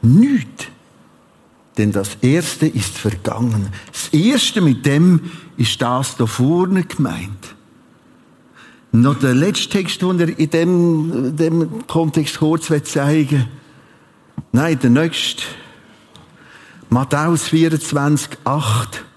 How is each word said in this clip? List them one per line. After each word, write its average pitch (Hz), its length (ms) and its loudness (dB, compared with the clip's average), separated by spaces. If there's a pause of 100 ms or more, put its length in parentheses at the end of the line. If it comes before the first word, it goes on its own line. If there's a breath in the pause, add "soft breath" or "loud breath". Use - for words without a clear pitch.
Nichts. 190 640 2 (1080)
Denn 104 140 2
das 98 300 -4
Erste 156 440 0
ist - 320 -4
vergangen. 107 680 -2 (240 loud breath)
Das - 160 -10
Erste, 214 540 0
mit 143 220 2
dem 156 460 4 (280 loud breath)
ist - 220 -2
das 127 380 -2
da 120 80 0
vorne 175 580 0
gemeint. 98 720 -6 (1400 loud breath)
Noch 123 280 4
der 131 160 2
letzte 180 340 0
Text, 185 320 -4
den 180 180 0
er 170 200 0
in 151 100 2
dem, 165 880 0
dem 165 480 0
Kontext 160 540 -2
kurz 160 320 0 (120)
zeigen 147 480 0
will. 131 160 2 (1040 soft breath)
Nein, 147 260 2
der 123 100 2
nächste. 156 540 0 (1500 loud breath)
Matthäus 151 600 0
vierundzwanzig 151 800 0 (140)
acht. 120 600 -2 (140)